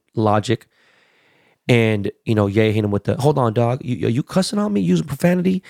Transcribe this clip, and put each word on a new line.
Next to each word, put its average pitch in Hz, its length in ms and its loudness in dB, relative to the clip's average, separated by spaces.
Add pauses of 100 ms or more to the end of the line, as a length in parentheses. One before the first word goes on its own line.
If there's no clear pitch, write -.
(160)
logic. 107 520 0 (1040)
And, 110 420 2 (140)
you 113 100 0
know, 104 120 2
Ye 110 240 2
hit 107 120 0
him 104 60 0
with 101 140 -2
the, - 180 -2
"Hold 147 160 2
on, 117 160 0
dog. 120 320 -2
You, 117 220 -4
are - 20 0
you 123 140 -2
cussing 190 340 -2
on 208 160 -4
me, 202 80 0
using 170 240 0
profanity?" 180 640 -2